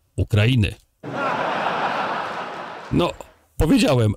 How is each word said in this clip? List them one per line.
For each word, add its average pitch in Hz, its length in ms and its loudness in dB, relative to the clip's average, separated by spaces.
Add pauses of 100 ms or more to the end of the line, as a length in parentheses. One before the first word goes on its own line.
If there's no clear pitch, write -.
(160)
Ukrainy". 107 600 2 (2250)
No, 175 220 0 (440)
powiedziałem, 151 600 4